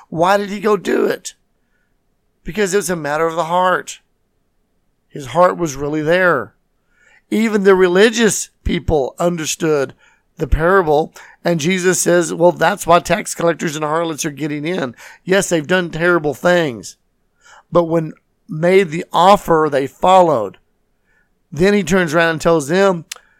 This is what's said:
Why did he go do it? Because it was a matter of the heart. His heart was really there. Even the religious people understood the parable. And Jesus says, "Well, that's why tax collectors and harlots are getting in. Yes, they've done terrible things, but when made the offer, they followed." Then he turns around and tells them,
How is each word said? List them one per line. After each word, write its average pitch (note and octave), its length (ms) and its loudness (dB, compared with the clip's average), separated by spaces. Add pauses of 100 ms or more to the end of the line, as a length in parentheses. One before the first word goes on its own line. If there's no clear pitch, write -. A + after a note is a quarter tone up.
Why F3+ 300 2
did G3+ 120 -4
he G3+ 120 -8
go G#3 160 2
do - 260 -2
it? - 320 -6 (1080)
Because F#3 280 -2
it G3+ 40 2
was E3+ 120 -2
a F3+ 60 -2
matter D#3 320 -2
of D#3+ 80 -4
the E3 100 -2
heart. F3+ 540 -2 (1080)
His C#3+ 180 -16
heart F3+ 300 2
was D#3+ 180 -6
really D3 280 -6
there. D#3+ 520 0 (720)
Even G#3+ 360 0
the G3 100 6
religious G3 760 2 (140)
people D#3+ 560 -2
understood D#3 720 -2 (440)
the D#3 100 -6
parable. E3 680 2 (300)
And E3+ 160 0
Jesus F3+ 400 0
says, E3+ 320 0
"Well, F3 200 4
that's D#3+ 340 -2
why E3+ 140 4
tax D#3+ 340 -4
collectors E3 420 -2
and D#3 80 -6
harlots D#3+ 420 -4
are D#3 60 -4
getting D3 320 -6
in. D#3 320 -6 (280)
Yes, F#3+ 260 0
they've D#3+ 160 -2
done F3+ 240 0
terrible D#3 460 0
things, D#3+ 600 -2 (760)
but E3+ 140 2
when D#3+ 280 -4 (340)
made F3+ 420 0
the D#3 220 -8
offer, E3+ 600 4
they C3+ 160 -2
followed." E3 720 2 (920)
Then F#3 220 2
he G#3 80 2
turns E3+ 320 0
around E3 160 2
and D#3+ 120 -4
tells E3 260 0
them, F#3 380 0 (340)